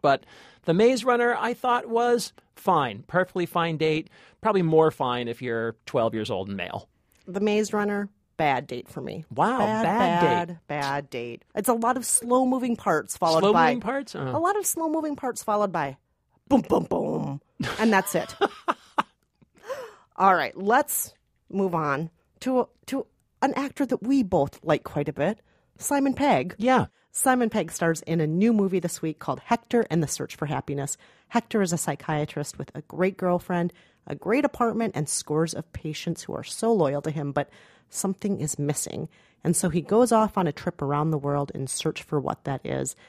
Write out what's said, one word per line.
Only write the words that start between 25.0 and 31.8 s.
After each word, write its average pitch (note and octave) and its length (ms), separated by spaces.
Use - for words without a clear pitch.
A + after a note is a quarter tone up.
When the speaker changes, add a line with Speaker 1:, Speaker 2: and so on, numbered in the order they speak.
Speaker 2:
a D#3 40
bit, D3+ 280
Simon C#4 360
Pegg. F3+ 440
Speaker 1:
Yeah. A#3 280
Speaker 2:
Simon B3 400
Pegg F#3 200
stars E3 320
in E3 180
a D#3 60
new F#3 260
movie F#3+ 280
this E3+ 200
week D#3+ 200
called C3+ 200
Hector - 500
and E3 120
the C3+ 60
Search - 280
for D3+ 100
Happiness. C#3+ 500
Hector A3 340
is F3 100
a E3+ 60
psychiatrist D3+ 800